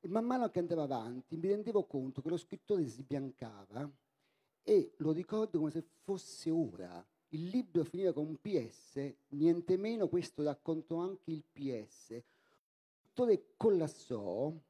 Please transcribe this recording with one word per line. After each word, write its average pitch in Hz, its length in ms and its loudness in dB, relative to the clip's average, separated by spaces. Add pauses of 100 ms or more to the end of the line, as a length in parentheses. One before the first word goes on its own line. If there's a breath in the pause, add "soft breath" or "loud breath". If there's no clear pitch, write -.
E 196 60 -8
man 214 180 2
mano 247 240 2
che 185 100 0
andava 170 240 2
avanti 127 520 -4
mi 170 140 0
rendevo 208 340 2
conto 131 380 -4
che 160 80 -4
lo 170 80 -2
scrittore 180 480 -2
sbiancava 123 1040 -8 (720)
e - 340 4
lo 156 140 0
ricordo 180 480 -2
come 151 120 0
se 160 120 -6 (200)
fosse - 460 -6
ora. 92 560 -2 (240)
Il 156 180 -4
libro 185 360 0
finiva 180 300 0
con 151 120 -2
un 156 120 -6
P 156 320 0
S, - 440 -8 (160)
niente 170 460 4
meno 208 320 0
questo 156 340 -2
raccontò 160 580 -2
anche 185 320 -6
il 156 120 -6
P 127 420 -6
S. - 260 -20
Lo 117 100 -12 (800 soft breath)
scrittore 240 420 4 (140)
collassò 143 960 2 (160)